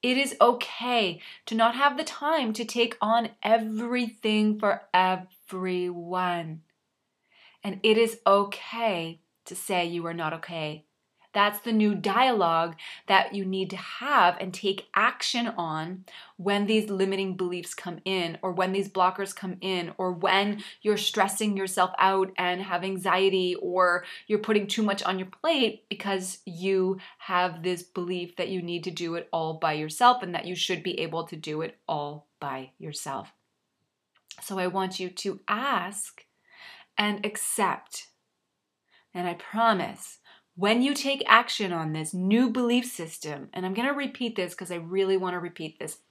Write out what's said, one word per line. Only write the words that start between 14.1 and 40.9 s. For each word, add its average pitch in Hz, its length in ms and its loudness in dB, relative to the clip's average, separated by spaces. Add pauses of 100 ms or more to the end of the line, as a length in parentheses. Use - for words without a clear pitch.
and 185 160 -6
take 196 400 -4
action 233 540 0
on 170 560 -6 (320)
when 202 300 0
these 214 220 2
limiting 190 480 0
beliefs 180 380 -4
come 170 300 -10
in, 175 360 -2
or 185 120 -4
when 185 180 2
these 196 180 0
blockers 190 460 0
come 185 260 -8
in, 185 380 -4
or 185 140 -2
when 196 500 2 (180)
you're 208 160 2
stressing 208 600 0
yourself 190 420 0
out 190 380 4
and 180 260 0
have 180 220 -4
anxiety, 185 720 2
or 180 480 2 (240)
you're 214 100 2
putting 208 300 2
too 214 160 0
much 202 180 0
on 190 160 -2
your 185 80 -6
plate 262 640 -2
because 196 580 -6
you 190 540 0 (180)
have 180 460 -2
this 180 180 -2
belief 180 540 -6
that 180 120 -4
you 180 140 -4
need 170 220 -6
to 180 80 -6
do 165 240 -6
it 170 160 -8
all 160 220 -2
by 160 180 -2
yourself 156 500 4
and 175 140 -6
that - 80 -4
you 180 100 -6
should 180 300 -4
be 180 160 -4
able 165 240 -4
to 165 100 -14
do 156 280 -6
it - 260 -10
all 147 400 -6 (100)
by 131 400 -8
yourself. 147 540 -10 (1080)
So 190 200 -6
I 185 80 0
want 190 320 -4
you 180 100 -6
to 190 380 -8
ask 208 760 -4 (720)
and 208 300 0
accept. - 800 -2 (1080)
And 180 140 -6
I 175 80 -4
promise, 202 840 0 (360)
when 214 260 4
you 277 120 2